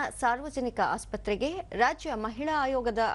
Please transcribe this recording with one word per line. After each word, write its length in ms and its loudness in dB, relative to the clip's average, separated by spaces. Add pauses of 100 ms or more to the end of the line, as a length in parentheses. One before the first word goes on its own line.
(200)
ಸಾರ್ವಜನಿಕ 680 0
ಆಸ್ಪತ್ರೆಗೆ 640 -2 (220)
ರಾಜ್ಯ 420 2
ಮಹಿಳಾ 480 -2
ಆಯೋಗದ 360 0 (160)